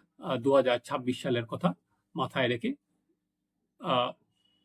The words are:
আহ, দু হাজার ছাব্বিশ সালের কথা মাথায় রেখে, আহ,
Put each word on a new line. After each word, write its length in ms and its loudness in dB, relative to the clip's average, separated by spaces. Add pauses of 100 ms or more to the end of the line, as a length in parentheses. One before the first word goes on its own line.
(180)
আহ, 200 -4
দু 160 2
হাজার 260 6
ছাব্বিশ 420 -4
সালের 240 -2
কথা 280 -2 (420)
মাথায় 320 0
রেখে, 280 -2 (1040)
আহ, 320 0 (540)